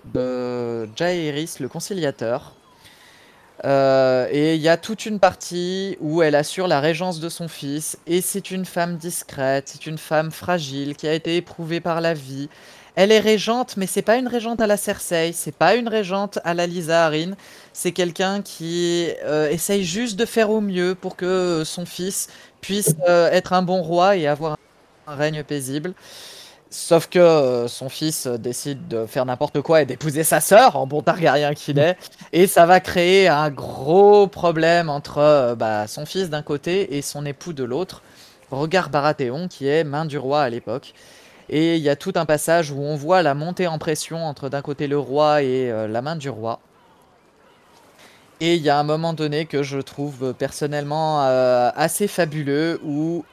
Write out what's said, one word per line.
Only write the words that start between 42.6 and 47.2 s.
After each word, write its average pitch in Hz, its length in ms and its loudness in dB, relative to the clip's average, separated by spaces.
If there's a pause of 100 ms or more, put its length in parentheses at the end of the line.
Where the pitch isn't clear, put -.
où 139 100 -6
on 147 160 -4
voit 170 240 2
la 147 120 2
montée 175 340 -4
en 160 100 -2
pression 160 480 -4
entre 143 240 -8
d'un 139 120 -6
côté 147 260 -6
le 143 120 0
roi 147 440 2
et, 127 280 0
euh, 110 160 -2
la 110 140 -2
main 156 160 -6
du 139 120 -10
roi. 113 300 -6 (1800)